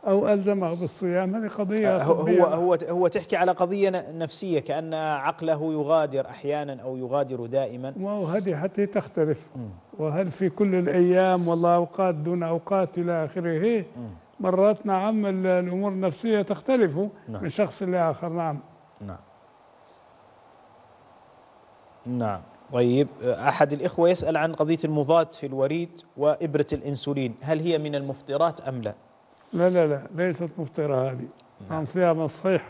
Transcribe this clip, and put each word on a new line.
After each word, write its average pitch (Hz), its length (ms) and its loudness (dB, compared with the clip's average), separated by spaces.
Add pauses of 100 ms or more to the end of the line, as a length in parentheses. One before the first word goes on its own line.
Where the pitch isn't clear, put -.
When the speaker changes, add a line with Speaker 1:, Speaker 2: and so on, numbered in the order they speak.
Speaker 1:
أو 202 260 4
ألزمه 196 400 0
بالصيام، 180 640 -2
هذه 220 120 -4
قضية 202 520 0
Speaker 2:
آه، 143 40 0
هو، 160 180 4
Speaker 1:
طبية. 175 220 6
Speaker 2:
هو، - 20 8
هو 170 300 4
ت-، 170 80 -2
هو 175 240 2
تحكي 175 280 0
على 180 160 4
قضية 190 380 2
ن-، 165 280 -4
نفسية، 160 420 -2
كأن 160 340 -4
عقله 156 800 -2
يغادر 147 560 2
أحيانًا 143 520 -6
أو 131 160 -6
يغادر 127 480 -2
دائمًا. 127 540 -4
Speaker 1:
وهذه 190 560 -2
حتى 190 300 -2
تختلف. 170 720 -2
Speaker 2:
مم. 120 140 -10 (280)
Speaker 1:
وهل 156 340 -2
في 185 180 0
كل 190 260 0
الأيام 180 720 4
ولا 170 280 4
أوقات 175 400 0
دون 170 280 -2
أوقات 170 540 -2
إلى 170 280 0
آخره؟ 175 600 -2 (120)
Speaker 2:
مم. 117 120 -12 (300)
Speaker 1:
مرات 190 460 4
نعم 208 400 0
ال-، 190 200 -2
الأمور 185 460 0
النفسية 190 500 0
تختلف 202 560 0
Speaker 2:
نعم. 185 460 -6
Speaker 1:
من 165 60 -2
شخص 196 340 -2
لآخر، 175 460 0
نعم. 160 300 -4 (420)
Speaker 2:
نعم. 95 160 -12 (3000)
نعم. 113 360 -4 (320)
طيب، 123 340 4 (160)
أحد 131 500 2
الإخوة 170 360 2
يسأل 160 280 2
عن 160 160 0
قضية 151 300 0
المضاد 156 500 2
في - 120 -12
الوريد 160 560 -4 (160)
وإبرة 147 560 2
الإنسولين، 139 680 -4
هل 156 180 -2
هي 165 180 0
من 151 180 -4
المفطرات 143 680 -2
أم 131 200 -6
لا؟ 104 120 -6 (600)
Speaker 1:
لا، 175 160 4
لا، 175 180 4
لا، 139 140 -2 (140)
ليست 170 420 -2
مفطرة 139 540 -2
هذه. 123 140 -10 (440)
Speaker 2:
نعم. 160 100 -6
Speaker 1:
عن 156 60 -4
صيام 170 360 2
الصحيح. 160 480 0